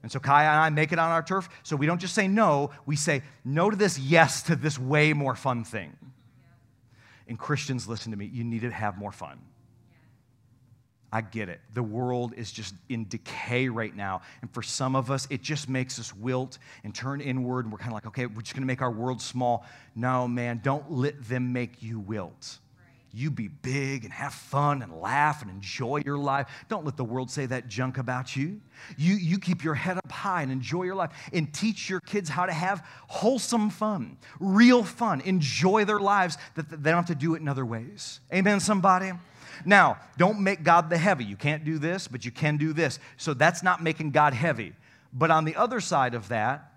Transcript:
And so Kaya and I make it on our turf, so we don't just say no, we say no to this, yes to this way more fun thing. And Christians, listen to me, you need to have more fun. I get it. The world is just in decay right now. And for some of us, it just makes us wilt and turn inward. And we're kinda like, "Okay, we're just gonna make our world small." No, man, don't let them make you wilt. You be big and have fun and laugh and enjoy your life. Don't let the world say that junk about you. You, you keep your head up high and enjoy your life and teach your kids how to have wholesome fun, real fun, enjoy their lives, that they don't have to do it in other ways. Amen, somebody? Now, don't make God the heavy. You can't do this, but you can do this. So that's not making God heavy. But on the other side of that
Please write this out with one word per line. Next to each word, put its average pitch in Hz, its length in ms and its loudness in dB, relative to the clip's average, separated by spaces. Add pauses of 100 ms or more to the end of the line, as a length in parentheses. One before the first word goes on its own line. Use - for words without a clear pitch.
And 117 100 -12
so 131 80 -6
Kaya 147 300 6
and 151 100 6
I 160 80 6
make 156 240 2
it 170 60 0
on 165 120 2
our 165 120 2
turf, 190 260 -4 (140)
so 156 140 -4
we 143 100 0
don't 170 120 0
just 180 160 -6
say 196 140 2
no, 156 440 4 (120)
we 147 100 -2
say 147 280 0 (200)
no 160 280 2
to 214 60 -2
this, 185 220 2
yes 156 440 6
to 165 140 2
this 147 220 -2
way 151 360 4
more 135 200 0
fun 120 300 -2
thing. 85 320 -10 (1300)
And 113 120 -8
Christians, 131 500 -4
listen 113 240 -8
to 101 60 -8
me, 101 80 -8
you 117 180 -8
need 117 160 -4
to 120 100 -4
have 104 280 -4
more 101 140 -10
fun. 69 280 -16 (1700)
I 110 100 -2
get 107 280 -8
it. 87 120 -14 (120)
The 120 100 -4
world 123 540 -4
is 110 140 -10
just 101 240 -12 (140)
in 113 180 -4
decay 123 640 -4
right 113 260 -6
now. 95 280 -6 (200)
And 120 100 -14
for 120 120 -8
some 131 320 -2
of 135 160 -2
us, 135 180 -4
it 135 120 -6
just 147 260 -6
makes 127 320 -4
us - 120 -12
wilt 127 460 -4 (240)
and 104 100 -12
turn 139 280 -6
inward. 127 440 -2
And 110 80 -6
we're 101 60 -12
kinda 113 160 -8
like, 104 120 -10
"Okay, 123 200 -6
we're 110 160 -10
just - 120 -12
gonna 135 120 -4
make 127 160 -2
our 127 80 0
world 117 320 -4
small." 123 420 -2 (300)
No, 127 320 0
man, 120 360 -4
don't 143 280 -2
let 139 380 -2
them 123 240 -2
make 123 320 -6
you 113 160 -8
wilt. 98 580 -10 (540)
You 135 180 -4
be 113 160 -6
big 135 560 -4
and - 100 -14
have 139 220 -8
fun 143 480 0
and 87 180 -12
laugh 143 400 2
and 92 120 -12
enjoy 120 520 -6
your 143 140 -4
life. 139 300 0 (180)
Don't 196 180 -6
let 143 120 -4
the 131 80 -4
world 123 260 -4
say 139 160 -4
that 123 220 -6
junk 127 280 -4
about 127 380 -6
you. 175 260 -4 (360)
You, 170 180 4
you 180 240 0
keep 180 240 -2
your 151 140 -2
head 185 220 -2
up 170 120 -10
high 180 320 -2
and 131 80 -2
enjoy 131 320 -2
your 185 140 -4
life 170 160 -2 (200)
and 151 220 -2
teach 208 340 -2
your 185 120 -2
kids 202 280 -4
how 170 160 0
to 185 80 -2
have 180 320 -2 (220)
wholesome 226 640 2
fun, 202 460 -4 (240)
real 226 420 8
fun, 180 380 -2
enjoy 185 640 4
their 208 160 2
lives, 196 380 2 (180)
that 156 120 -8
they 156 220 0
don't 175 160 4
have - 0 -
to 170 80 0
do 160 220 0
it 156 40 -8
in 156 60 -6
other 135 180 -2
ways. 117 540 -10 (140)
Amen, 196 260 4
somebody? 190 540 2 (520)
Now, 170 340 6 (200)
don't 175 220 4
make 185 240 2
God 170 260 6
the 170 80 2
heavy. 160 260 2
You 98 120 -8
can't 151 280 -2
do 160 140 -2
this, 170 300 -4
but 117 160 -8
you 120 80 -6
can 151 240 0
do 156 160 2
this. 151 260 0 (180)
So - 160 -4
that's 156 300 4
not 180 180 2
making 160 300 -2
God 147 240 4
heavy. 117 400 -2 (380)
But 151 180 2
on 160 140 6
the 160 100 -2
other 233 260 0
side 127 340 0
of 110 140 -6
that 123 480 -2